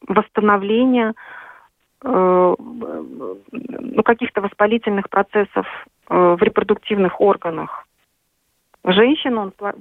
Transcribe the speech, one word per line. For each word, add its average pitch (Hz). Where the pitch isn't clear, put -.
восстановления, 214
э, 185
ну, 131
каких-то 226
воспалительных 208
процессов, 196
э, 175
в -
репродуктивных 202
органах. 165
Женщину 233
он 196
пла-, 202